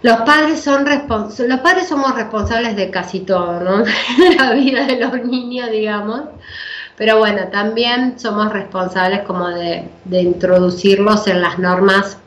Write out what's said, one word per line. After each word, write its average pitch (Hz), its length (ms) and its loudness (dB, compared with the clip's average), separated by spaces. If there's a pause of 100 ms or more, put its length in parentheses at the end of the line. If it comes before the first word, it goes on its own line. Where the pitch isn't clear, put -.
Los 233 180 6
padres 302 400 2
son 277 240 0
respons-, 240 640 -2
los 254 140 0
padres 359 260 2
somos 269 280 -2
responsables 220 600 -2
de 190 160 -4
casi 185 300 -6
todo, 175 400 -2
¿no? 196 220 2
<laughs> 240 340 -2
De 349 200 6
la 254 160 2
vida 262 320 2
de 254 120 0
los 254 160 -2 (120)
niños, 247 460 -4
digamos. 214 500 -4 (720)
Pero 220 240 2
bueno, 202 320 0
también 240 680 -2
somos 214 340 -2
responsables 190 680 -2
como 180 280 -4
de, 170 380 -6 (180)
de 180 160 0
introducirlos 185 1040 2
en 180 140 2
las 175 180 -2
normas 190 680 2